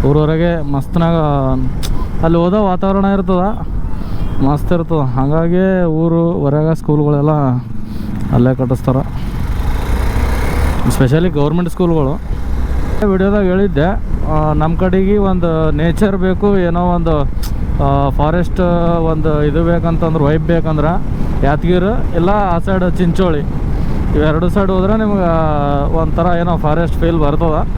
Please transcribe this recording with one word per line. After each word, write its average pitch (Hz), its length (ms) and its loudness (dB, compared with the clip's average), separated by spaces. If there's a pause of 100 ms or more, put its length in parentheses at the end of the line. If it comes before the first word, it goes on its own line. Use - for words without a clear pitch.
ಊರ್ 151 140 2
ಹೊರಗೆ 160 300 0 (220)
ಮಸ್ತ್ನಾಗ 165 440 0 (1080)
ಅಲ್ಲಿ 170 200 4
ಓದೋ 202 240 0
ವಾತಾವರಣ 196 360 0 (120)
ಇರ್ತದ, 185 260 0 (1040)
ಮಸ್ತ್ 147 280 0
ಇರ್ತದ. 160 240 -2 (140)
ಹಾಗಾಗಿ 165 500 2 (360)
ಊರು 170 220 2 (200)
ಹೊರಗೆ 151 380 0
ಸ್ಕೂಲ್ಗಳೆಲ್ಲ 147 520 0 (1000)
ಅಲ್ಲೇ 123 260 2
ಕಟ್ಟಿಸ್ತಾರ, 127 360 -2 (1900)
especially 156 420 2 (100)
ಗೌರ್ಮೆಂಟ್ 165 360 0
ಸ್ಕೂಲ್ಗಳು. 156 560 0 (760)
ವಿಡಿಯೋದಾಗ 196 400 0
ಹೇಳಿದ್ದೆ, 180 360 0 (460)
ಆ, - 20 0 (240)
ನಮ್ 160 220 0
ಕಡೆಗೆ 190 340 2 (140)
ಒಂದು 175 200 0 (300)
ನೇಚರ್ 190 360 0 (100)
ಬೇಕು, 196 320 2 (100)
ಏನೋ 170 140 0 (160)
ಒಂದು, 165 180 2 (720)
ಆ, - 20 2 (300)
ಫಾರೆಸ್ಟ್ 165 440 0 (500)
ಒಂದು 160 200 0 (160)
ಇದು 156 220 0
ಬೇಕಂತಂದ್ರೆ, 165 580 0
ವೈಬ್ 156 240 0
ಬೇಕಂದ್ರೆ 156 400 0 (560)
ಯಾದಗಿರಿ 175 440 0 (280)
ಇಲ್ಲ 180 100 2
ಆ 196 360 2
ಸೈಡ್ 185 200 0 (140)
ಚಿಂಚೋಳಿ, 170 420 0 (760)
ಇವೆರಡು 156 380 2
ಸೈಡ್ 196 200 2
ಹೋದ್ರೆ 196 260 2
ನಿಮ್ಗೆ 196 300 0 (720)
ಒಂಥರ 165 260 0 (140)
ಏನೋ 170 140 0 (100)
ಫಾರೆಸ್ಟ್ 156 360 0
ಫೀಲ್ - 240 0
ಬರ್ತದ. 151 320 0 (200)